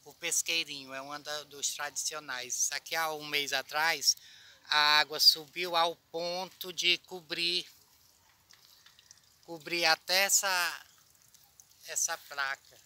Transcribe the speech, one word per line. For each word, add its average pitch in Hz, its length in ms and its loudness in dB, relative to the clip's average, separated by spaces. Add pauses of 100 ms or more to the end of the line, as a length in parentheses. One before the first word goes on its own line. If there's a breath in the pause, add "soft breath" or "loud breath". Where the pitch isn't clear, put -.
o 147 80 -20
Pesqueirinho, 156 800 -4
é 135 80 -8
um 143 200 -12
da, 151 220 -8
dos 143 300 -6
tradicionais. 147 800 -6
Isso - 180 -2
aqui 143 220 -6
há 160 160 0
um 151 140 -6
mês 143 260 -2
atrás, 151 640 0 (540 loud breath)
a 151 300 6
água 151 200 0
subiu 165 560 2
ao 165 200 4 (160)
ponto 175 600 -8
de 175 280 4
cobrir, 170 680 -6 (1800 loud breath)
cobrir 170 400 -2
até 180 380 4
essa, 180 640 2 (1000)
essa 165 300 -2
placa. 135 680 -8